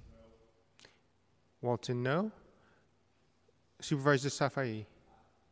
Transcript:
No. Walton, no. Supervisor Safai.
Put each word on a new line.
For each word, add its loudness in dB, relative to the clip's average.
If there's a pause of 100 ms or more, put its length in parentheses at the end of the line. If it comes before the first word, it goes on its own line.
(120)
No. -20 (720)
Walton, -2
no. 0 (1500)
Supervisor 2
Safai. -2 (640)